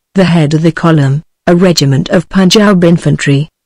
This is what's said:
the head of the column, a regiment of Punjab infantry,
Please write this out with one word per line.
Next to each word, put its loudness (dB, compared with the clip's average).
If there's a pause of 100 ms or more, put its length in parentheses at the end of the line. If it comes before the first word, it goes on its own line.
(160)
the 2
head 0
of 0
the 0
column, -2 (220)
a 2
regiment 0
of -2
Punjab 2
infantry, 0 (160)